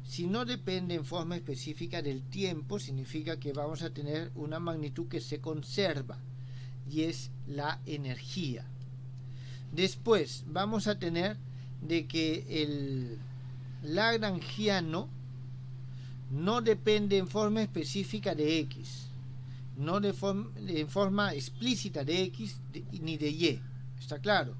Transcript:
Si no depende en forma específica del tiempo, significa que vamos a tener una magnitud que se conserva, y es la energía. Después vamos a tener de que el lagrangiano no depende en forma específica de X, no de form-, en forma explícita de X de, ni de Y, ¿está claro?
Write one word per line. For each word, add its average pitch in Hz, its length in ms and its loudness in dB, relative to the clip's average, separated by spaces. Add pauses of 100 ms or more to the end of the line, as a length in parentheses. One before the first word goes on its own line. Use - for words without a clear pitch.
Si 170 220 -2
no 226 180 2
depende 185 500 0
en 156 100 0
forma 170 320 -2
específica 147 640 -4
del 135 200 -2
tiempo, 185 560 -2
significa 139 600 -4
que 139 120 -2
vamos 151 300 -2
a 165 80 -4
tener 151 440 -2
una 151 260 -4
magnitud 165 480 -2
que 165 120 -2
se 147 200 -4
conserva, 156 800 0 (720)
y 156 120 2
es 165 280 0 (160)
la 143 380 -2
energía. 135 800 -2 (1080)
Después 185 760 4
vamos 202 400 2
a 208 120 4
tener 175 380 2 (460)
de 160 240 2
que 160 560 2
el 135 560 -2 (640)
lagrangiano 196 1200 2 (1200)
no 190 320 4
depende 208 560 6
en 185 100 4
forma 214 320 4
específica 196 760 0
de 151 260 4
X, - 480 -4 (680)
no 165 240 2
de 202 140 2
form-, 196 360 0 (160)
en 156 220 2
forma 196 460 4
explícita 151 680 0
de 175 180 4
X 196 360 -4 (140)
de, - 100 -8 (200)
ni 160 160 -2
de 147 100 2
Y, 151 320 4 (400)
¿está 147 180 -6
claro? 143 420 4